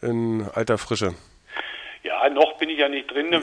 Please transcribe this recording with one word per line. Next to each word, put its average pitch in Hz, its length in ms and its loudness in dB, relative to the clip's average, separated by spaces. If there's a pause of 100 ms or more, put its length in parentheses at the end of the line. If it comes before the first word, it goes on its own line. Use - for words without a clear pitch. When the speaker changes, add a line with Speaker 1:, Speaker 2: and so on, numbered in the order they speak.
Speaker 1:
in 113 520 0
alter 110 240 2
Frische. 101 360 -2 (920)
Speaker 2:
Ja, 113 260 2
noch - 280 4
bin 156 120 -4
ich 156 100 -4
ja 143 80 4
nicht 139 240 -6
drin. 147 200 -2 (120)